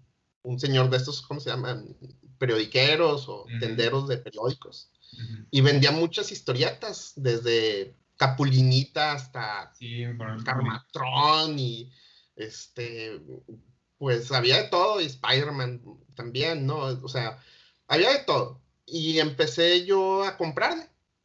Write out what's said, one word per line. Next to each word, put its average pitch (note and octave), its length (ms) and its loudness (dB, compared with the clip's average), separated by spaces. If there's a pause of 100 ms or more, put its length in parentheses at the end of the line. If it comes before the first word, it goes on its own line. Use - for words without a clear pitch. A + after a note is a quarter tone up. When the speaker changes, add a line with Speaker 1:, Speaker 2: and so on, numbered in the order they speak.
(440)
Speaker 1:
un B2 160 -6
señor C3 300 4
de C3 80 2
estos, C#3 240 -4
¿cómo - 180 -10
se B2+ 100 -10
llaman? B2 460 -6 (420)
Periodiqueros C3+ 920 2
o G2+ 140 -12
Speaker 2:
Ujú. A#2 160 -8
Speaker 1:
tenderos A#2+ 480 0
de B2+ 100 -2
periódicos. - 720 -8 (240)
Speaker 2:
Ujú. A2+ 380 -12
Speaker 1:
Y C#3 100 4
vendía C#3 300 6
muchas E3 400 -2
historietas, E3 840 -6
desde A#2 800 0 (220)
Capulinita C3+ 960 2
hasta A2 600 -10
Speaker 2:
Sí, A#2+ 320 -10
me A#2+ 80 -6
acuerdo. A2 300 -8
Speaker 1:
Carmatrón C#3 1160 0
y, A#2+ 320 -4 (440)
este, A2 840 -10 (760)
pues, B2+ 340 -2
había C3 320 4
de - 60 -8
todo, G3 320 2
y E3 40 -2
Spider-Man C3 760 -2 (340)
también, C3+ 500 -4
¿no? D3+ 140 -2
O C3 280 -6
sea, A#2+ 320 -6 (480)
había F3 240 4
de C#4 80 2
todo. C#3+ 420 -2 (240)
Y D#3+ 340 -2
empecé D#3+ 680 2
yo F#3+ 400 2
a F#3+ 120 -4
comprarle. G#3 520 -2 (360)